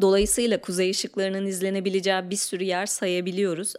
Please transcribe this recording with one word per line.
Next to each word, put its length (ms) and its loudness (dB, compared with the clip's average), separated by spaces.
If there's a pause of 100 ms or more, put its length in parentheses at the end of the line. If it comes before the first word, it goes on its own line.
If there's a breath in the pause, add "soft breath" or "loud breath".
Dolayısıyla 600 4
kuzey 300 0
ışıklarının 560 -2
izlenebileceği 840 0
bir 60 -2
sürü 280 -4
yer 220 -2
sayabiliyoruz 920 -2